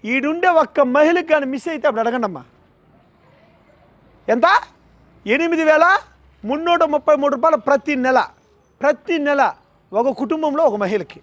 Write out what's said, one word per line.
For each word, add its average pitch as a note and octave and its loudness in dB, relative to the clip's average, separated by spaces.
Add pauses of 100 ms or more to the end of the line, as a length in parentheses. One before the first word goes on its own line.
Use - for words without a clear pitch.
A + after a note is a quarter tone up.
ఈడుండే D4 -2 (120)
ఒక్క - -2 (160)
మహిళకి E4 2
కానీ C#4+ 0
మిస్ C#4 -8
అయితే C#4 -8
అప్పుడు A3+ 0
అడగండమ్మా. G#3+ -4 (1900)
ఎంత? B3 2 (800)
ఎనిమిది D#4+ 0
వేల D#4 4 (580)
మున్నూట E4 0 (120)
ముప్పై D4+ 2
మూడు C#4+ 0
రూపాయలు D4+ 0 (100)
ప్రతి C#4+ 0 (120)
నెల, C4 2 (640)
ప్రతి D4+ -2 (120)
నెల C#4+ 0 (580)
ఒక B3+ 0 (120)
కుటుంబంలో D4+ -2
ఒక G#3 -4
మహిళకి. F#3 -6